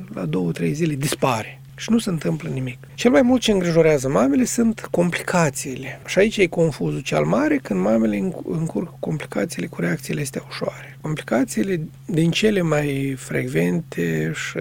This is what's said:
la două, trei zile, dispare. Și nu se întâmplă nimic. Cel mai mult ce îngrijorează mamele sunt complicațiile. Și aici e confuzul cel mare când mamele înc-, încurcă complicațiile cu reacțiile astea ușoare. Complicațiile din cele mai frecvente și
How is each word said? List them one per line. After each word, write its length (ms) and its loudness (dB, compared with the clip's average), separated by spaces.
la 120 -4
două, 260 0
trei 220 -2
zile, 200 0
dispare. 680 -2
Și 120 -6
nu 60 6
se 120 0
întâmplă 400 -2
nimic. 280 -6
Cel 180 4
mai 100 6
mult 200 4
ce 100 2
îngrijorează 580 4
mamele 360 4
sunt 460 0
complicațiile. 1120 0
Și 140 0
aici 180 4
e 100 4
confuzul 520 0
cel 240 0
mare 340 2
când 220 -2
mamele 380 2
înc-, 260 -4
încurcă 560 -4
complicațiile 680 -4
cu 140 -10
reacțiile 400 -4
astea 280 -8
ușoare. 520 -10
Complicațiile 800 -2
din 260 2
cele 300 2
mai 560 0
frecvente 1160 -2
și 260 -6